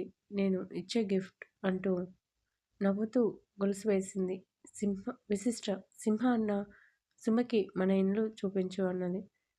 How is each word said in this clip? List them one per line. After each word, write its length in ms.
నేను 280
ఇచ్చే 300
గిఫ్ట్" 420
అంటూ 300
నవ్వుతూ 400
గొలుసు 280
వేసింది. 480
సింహ, 280
విశిష్ట, 420
"సింహ 280
అన్న, 380
సుమకి 540
మన 140
ఇల్లు 360
చూపించు" 560
అన్నది. 380